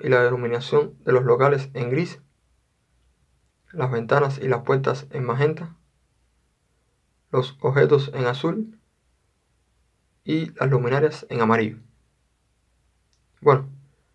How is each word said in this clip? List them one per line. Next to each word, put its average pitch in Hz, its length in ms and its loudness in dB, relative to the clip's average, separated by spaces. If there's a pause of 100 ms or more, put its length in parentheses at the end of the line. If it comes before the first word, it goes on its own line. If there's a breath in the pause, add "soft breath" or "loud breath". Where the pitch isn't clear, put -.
y 131 60 -2
la 123 140 6
denominación 123 720 0 (100)
de 131 100 0
los 123 100 4
locales 135 500 2
en 123 160 -6
gris. 165 320 -4 (1500)
Las 131 160 -4
ventanas 135 480 0
y 135 80 -6
las 120 160 0
puertas 135 480 0
en 131 140 -6
magenta, 147 500 -4 (1600)
los 131 280 -2
objetos 139 540 2
en 131 120 -2
azul 170 540 -4 (1400)
y 160 340 -4
las 135 120 0
luminarias 139 600 0
en 120 120 -2
amarillo. 110 360 0 (1600)
Bueno, 147 260 4 (480)